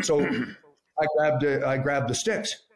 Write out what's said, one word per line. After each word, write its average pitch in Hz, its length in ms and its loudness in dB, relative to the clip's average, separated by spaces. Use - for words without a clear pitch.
So 151 180 2
<clears throat> - 800 -4
I 156 60 2
grabbed, 151 260 2
uh, 135 240 0
I 135 100 0
grabbed 135 320 0
the 117 60 -2
sticks. - 460 -4